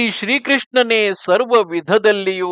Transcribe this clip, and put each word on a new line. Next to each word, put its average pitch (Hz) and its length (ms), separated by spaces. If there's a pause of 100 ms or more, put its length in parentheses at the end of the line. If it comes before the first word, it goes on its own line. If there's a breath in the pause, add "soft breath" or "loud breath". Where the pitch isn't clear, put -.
ಶ್ರೀಕೃಷ್ಣನೇ 240 920 (140)
ಸರ್ವ 233 400 (100)
ವಿಧದಲ್ಲಿಯೂ 185 880